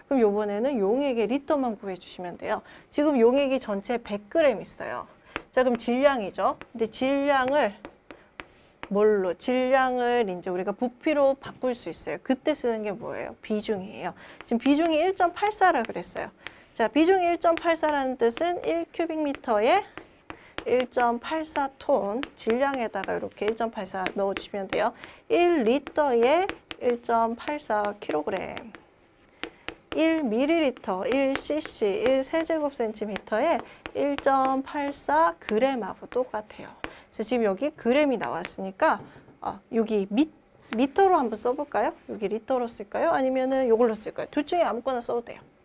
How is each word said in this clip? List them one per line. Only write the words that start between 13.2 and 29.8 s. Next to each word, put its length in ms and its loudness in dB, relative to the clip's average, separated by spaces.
비중이에요. 720 -6
지금 160 -2
비중이 360 2
일 200 0
점 180 0
팔사라 500 2
그랬어요. 460 -8
자, 140 0
비중이 380 4
일 140 0
점 160 4
팔사라는 640 0
뜻은 460 0
일 300 -2
큐빅미터에 880 0
일 240 2
점 280 2
팔사 600 -4
톤, 420 0
질량에다가 800 -2
이렇게 320 -6
일 80 -2
점 160 -4
팔사 320 -8
넣어주시면 540 -4
돼요. 260 0
일 340 4
리터에 840 2
일 200 0
점 340 2
팔사 640 -4
킬로그램, 720 -6